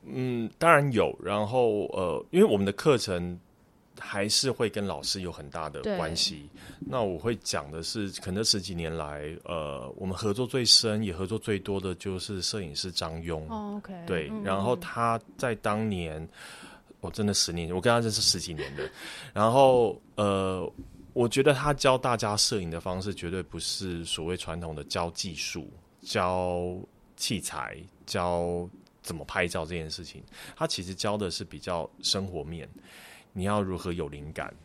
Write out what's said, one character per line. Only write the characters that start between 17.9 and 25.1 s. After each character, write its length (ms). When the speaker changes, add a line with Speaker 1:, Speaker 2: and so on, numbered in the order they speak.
Speaker 1:
认 100
识 100
十 200
几 120
年 220
的。 160
<laughs> 220
然 200
后， 500
呃， 520
我 160
觉 160
得 100
他 180
教 240
大 200
家 200
摄 240
影 80
的 120
方 200
式 140
绝 160
对 100
不 160
是 480
所 200
谓 120
传 240
统 140
的 80
教 300